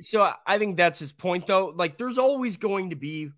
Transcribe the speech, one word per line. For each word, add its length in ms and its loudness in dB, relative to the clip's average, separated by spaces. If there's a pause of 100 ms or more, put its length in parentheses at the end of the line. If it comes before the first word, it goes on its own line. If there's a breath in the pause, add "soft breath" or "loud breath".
so 220 2
I, 120 4 (100)
I 120 2
think 180 -2
that's 240 4
his 140 -12
point, 340 -4
though. 260 2
Like, 240 -4
there's 200 -6
always 400 2
going 320 -2
to 80 -8
be 400 -10